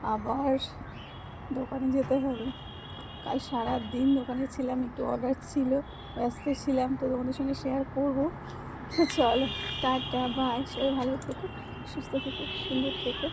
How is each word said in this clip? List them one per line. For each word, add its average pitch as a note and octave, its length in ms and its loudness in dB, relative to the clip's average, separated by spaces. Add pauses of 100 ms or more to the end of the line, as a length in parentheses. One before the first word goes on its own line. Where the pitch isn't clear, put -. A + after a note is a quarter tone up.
(140)
আবার B3+ 400 2 (1040)
দোকানে C4 380 0
যেতে C4 200 6 (100)
হবে। B3 220 0 (760)
কাল - 140 0 (120)
সারা A#3+ 240 0 (200)
দিন B3+ 140 4 (120)
দোকানে B3+ 260 0 (100)
ছিলাম, B3+ 220 0 (100)
একটু B3+ 140 -6 (100)
অর্ডার B3 240 2 (160)
ছিল, B3+ 200 2 (440)
ব্যস্ত A#3+ 300 -2 (180)
ছিলাম, B3+ 260 4 (100)
তো C4+ 120 0
তোমাদের B3+ 280 0
সঙ্গে C4+ 220 0
শেয়ার C4+ 220 0 (120)
করবো। C4+ 300 4 (680)
তো E4+ 80 4 (160)
চলো B3+ 300 6 (340)
টাটা B3+ 400 2 (160)
বাই, B3+ 220 2 (120)
সবাই C4+ 280 2
ভালো B3+ 140 2 (120)
থেকো, C#4+ 200 -6 (460)
সুস্থ D4 200 -8 (120)
থেকো, C#4+ 200 -6 (220)
সুন্দর C4+ 280 0 (100)
থেকো B3 280 -2